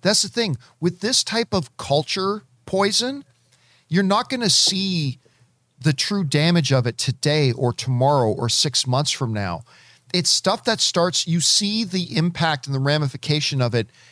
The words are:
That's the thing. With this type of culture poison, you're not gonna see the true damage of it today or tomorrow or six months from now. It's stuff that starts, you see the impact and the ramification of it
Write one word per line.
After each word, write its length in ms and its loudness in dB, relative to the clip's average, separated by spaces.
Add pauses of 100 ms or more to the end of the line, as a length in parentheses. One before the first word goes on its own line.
That's 180 2
the 80 -4
thing. 280 -2 (220)
With 200 -2
this 240 0
type 320 -4
of 220 -4
culture 640 -2 (240)
poison, 580 -2 (600)
you're 160 2
not 260 2
gonna 220 0
see 680 0 (600)
the 140 2
true 300 -2
damage 480 2
of 140 2
it 140 -4
today 540 0
or 200 0
tomorrow 580 2
or 180 -2
six 360 0
months 240 0
from 240 -4
now. 300 -6 (500)
It's 160 0
stuff 360 0
that 140 0
starts, 480 0
you 120 2
see 440 0
the 320 -4
impact 520 0
and 80 -4
the 40 0
ramification 800 -2
of 140 0
it 160 0 (220)